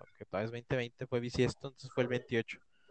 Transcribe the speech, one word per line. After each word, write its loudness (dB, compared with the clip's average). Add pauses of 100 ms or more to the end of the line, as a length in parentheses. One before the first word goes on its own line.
(180)
que -16
todavía -2
es -4
veinte -2
veinte, -4
fue 0
bisiesto, 2
entonces -14
fue 4
el 0
veintiocho. -2 (320)